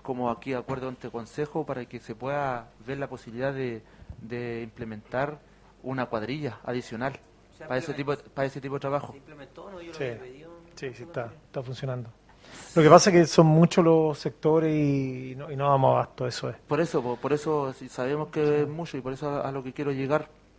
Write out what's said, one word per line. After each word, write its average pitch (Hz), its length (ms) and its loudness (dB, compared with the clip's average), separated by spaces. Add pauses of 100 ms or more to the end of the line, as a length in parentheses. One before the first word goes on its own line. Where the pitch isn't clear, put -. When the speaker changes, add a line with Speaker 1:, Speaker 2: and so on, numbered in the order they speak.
Speaker 1:
como 123 300 -4
aquí 131 240 -6
a 123 60 -4
acuerdo 131 280 -8
ante 123 220 -12
consejo 147 560 -6
para 127 180 -8
que 120 160 -14
se 113 140 -14
pueda 127 560 -6 (160)
ver 135 100 -6
la 139 100 -6
posibilidad 123 460 -8
de, 123 300 -6 (400)
de 117 400 -8
implementar 120 760 -8 (440)
una 127 240 -4
cuadrilla 117 580 -6
adicional 123 560 -6 (320)
Speaker 2:
O - 60 -20
sea, 156 100 -18
Speaker 1:
para 127 120 -2
ese 143 120 -8
Speaker 2:
implement-, 139 300 -4
Speaker 1:
tipo, - 120 -20
para 139 120 -2
ese 131 160 -8
tipo 139 140 -8
de 135 40 -6
trabajo. 139 320 -4
Speaker 2:
¿se 139 60 -18
implementó - 480 -20
o 202 60 -16
no? 175 100 -14
Yo 170 60 -16
lo 165 100 -16
Speaker 3:
Sí. 143 60 -4
Speaker 2:
había 117 160 -6
pedido, 139 300 -18 (240)
Speaker 3:
Sí, 135 200 -10
sí, 120 80 -16
Speaker 2:
no 110 60 -16
Speaker 3:
está, 120 200 -8
Speaker 2:
sé. 113 60 -16 (140)
Speaker 3:
está 139 140 -8
funcionando. 123 480 -8 (640)
Lo 165 60 8
que 156 60 10
pasa 175 220 12
es 175 60 6
que 170 100 10
son 165 220 8
muchos 165 360 6
los 160 340 4
sectores 156 560 0
y 131 640 -2
no, 147 160 -12
y 139 40 -8
no 139 120 0
damos 135 280 6
abasto, 123 300 -2
eso 127 220 -6
es. 117 80 -8 (100)
Speaker 1:
Por 147 140 0
eso, 160 220 0
po, 120 140 -4
por 135 180 -2
eso 147 400 -2
sí 131 160 -16
sabemos 147 380 -4
que 156 140 -4
Speaker 3:
Sí. 147 100 2 (100)
Speaker 1:
es 143 60 -2
mucho 156 280 -8
y 127 60 -6
por 131 100 -6
eso 147 160 -6
a, 143 200 -4
a 135 40 -6
lo 135 100 -6
que 127 120 -10
quiero 143 180 -4
llegar, 135 380 -2 (280)